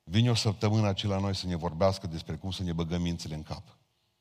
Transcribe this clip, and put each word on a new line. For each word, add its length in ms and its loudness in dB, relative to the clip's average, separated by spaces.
Vine 260 4
o 60 4
săptămână 520 2
aici 160 0
la 160 0
noi 160 0
să 120 -6
ne 80 0
vorbească 520 0
despre 280 -8
cum 160 -6
să 120 -6
ne 100 -2
băgăm 280 0
mințile 340 -4
în 80 -8
cap. 340 -14